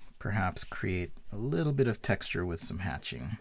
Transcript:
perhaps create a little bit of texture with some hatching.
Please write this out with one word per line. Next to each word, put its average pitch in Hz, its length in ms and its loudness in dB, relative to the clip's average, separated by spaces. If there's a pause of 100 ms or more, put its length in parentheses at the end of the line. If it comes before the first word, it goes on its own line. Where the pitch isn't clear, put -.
(180)
perhaps 95 460 0
create - 480 -2 (200)
a 107 40 -4
little 147 360 2
bit 135 140 6
of 110 160 0
texture - 420 2
with 85 140 -2
some - 220 -2
hatching. 80 600 -4